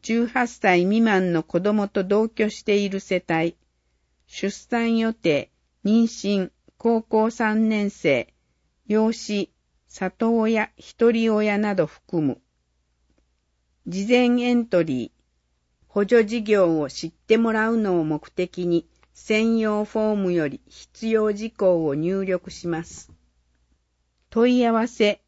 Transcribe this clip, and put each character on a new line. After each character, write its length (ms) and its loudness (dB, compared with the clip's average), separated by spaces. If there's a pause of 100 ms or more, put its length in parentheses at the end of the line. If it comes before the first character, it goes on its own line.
十 240 -2
八 220 -4
歳 360 2
未 180 2
満 320 2
の 100 0
子 160 -4
供 300 0
と 160 -2
同 240 0
居 200 -2
し 140 -12
て 140 0
い 100 0
る 140 -6
世 280 -4
帯。 280 -2 (680)
出 220 -6
産 480 -2
予 160 0
定、 380 -2 (340)
妊 180 4
娠、 480 -2 (260)
高 240 0
校 300 0
三 380 0
年 200 -2
生、 440 -2 (520)
養 260 0
子、 400 -6 (360)
里 500 -2
親、 380 0
一 360 0
人 220 0
親 240 0
な 180 -2
ど 120 2
含 340 -6
む。 200 -2 (1500)
事 200 -6
前 340 4
エ 120 0
ン 140 0
ト 160 2
リ 240 -4
ー。 40 -20 (760)
補 160 -2
助 220 4
事 180 -6
業 360 2
を 100 -4
知 180 -12
っ 40 -10
て 260 0
も 160 0
ら 180 0
う 60 0
の 220 0
を 40 0
目 260 -4
的 380 -6
に、 200 0 (260)
専 440 -2
用 260 -2
フ 140 -6
ォ 160 0
ー 20 0
ム 180 0
よ 140 0
り 200 -10
必 400 -14
要 260 2
事 160 -8
項 360 2
を 100 0
入 280 -2
力 280 -4
し 160 -12
ま 160 -4
す。 280 -20 (1160)
問 300 2
い 40 2
合 100 2
わ 140 0
せ 400 -2